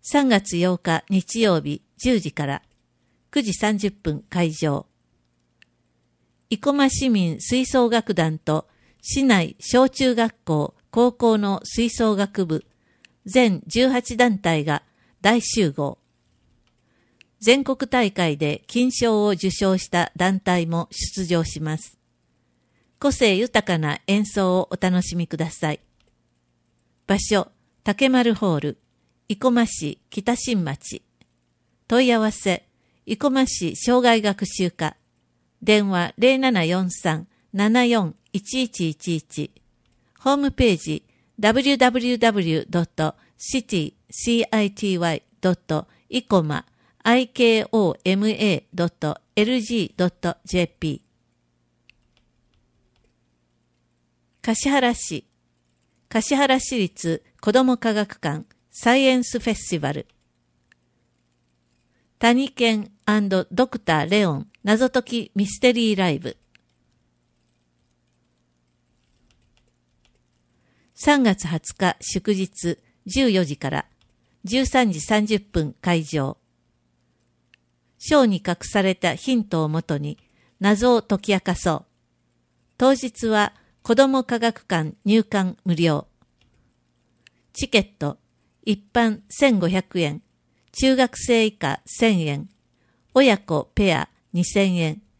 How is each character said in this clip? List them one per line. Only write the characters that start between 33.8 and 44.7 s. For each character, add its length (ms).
害 180
学 240
習 240
課。 280
電 260
話 300
零 180
七 280
四 260
三 360
七 340
四 300
一 280
一 300
一 240
一。 360
ホ 140
ー 40
ム 140
ペ 220
ー 40
ジ、 260
ダ 140
ブ 100
リ 80
ュ 20
ー 60
ダ 100
ブ 100
リ 140
ュ 40
ー 20
ダ 120
ブ 120
リ 160
ュ 60
ー 40
ド 140
ッ 20
ト 300
シ 240
テ 140
ィ 160
シ 320
ー 80
ア 100
イ 80
テ 160